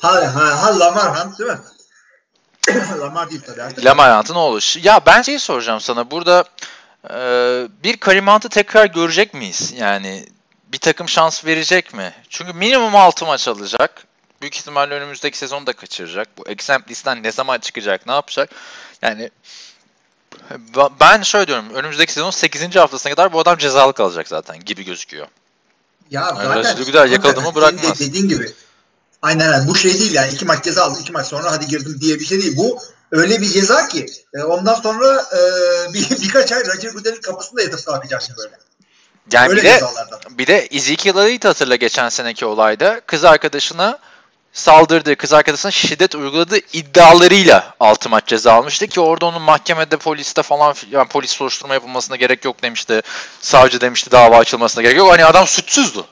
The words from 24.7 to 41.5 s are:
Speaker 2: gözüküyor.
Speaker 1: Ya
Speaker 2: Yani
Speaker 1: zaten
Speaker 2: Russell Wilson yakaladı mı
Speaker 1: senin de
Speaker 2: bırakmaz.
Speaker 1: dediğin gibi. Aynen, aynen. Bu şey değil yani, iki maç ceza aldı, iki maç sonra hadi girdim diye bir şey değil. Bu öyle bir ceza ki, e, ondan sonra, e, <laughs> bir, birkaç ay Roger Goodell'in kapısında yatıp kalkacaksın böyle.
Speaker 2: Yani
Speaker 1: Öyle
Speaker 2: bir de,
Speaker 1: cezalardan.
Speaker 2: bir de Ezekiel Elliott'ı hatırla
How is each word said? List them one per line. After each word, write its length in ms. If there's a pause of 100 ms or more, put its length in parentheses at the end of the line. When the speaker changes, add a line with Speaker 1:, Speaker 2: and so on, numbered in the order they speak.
Speaker 2:
gözüküyor. 420 (840)
Speaker 1:
Ya 100
Speaker 2:
Yani 160
Speaker 1:
zaten 220
Speaker 2:
Russell 180
Wilson 300
yakaladı 340
mı 20
Speaker 1:
senin 120
de 0
Speaker 2:
bırakmaz. 460
Speaker 1:
dediğin 280
gibi. 240 (680)
Aynen, 300
aynen. 160
Bu 80
şey 240
değil 140
yani, 180
iki 120
maç 200
ceza 200
aldı, 160
iki 120
maç 140
sonra 260
hadi 140
girdim 340
diye 200
bir 40
şey 180
değil. 140
Bu 220 (320)
öyle 300
bir 60
ceza 420
ki, 180 (280)
e, 80
ondan 320
sonra, 580
e, 80 (540)
<laughs> 0
bir, 160
birkaç 420
ay 140
Roger 240
Goodell'in 300
kapısında 420
yatıp 240
kalkacaksın 520
böyle. 200 (760)
Speaker 2:
Yani 160
Speaker 1:
Öyle 120
Speaker 2:
bir 60
de, 60
Speaker 1:
cezalardan. 480 (100)
Speaker 2:
bir 160
de 120
Ezekiel 580
Elliott'ı 320
hatırla 280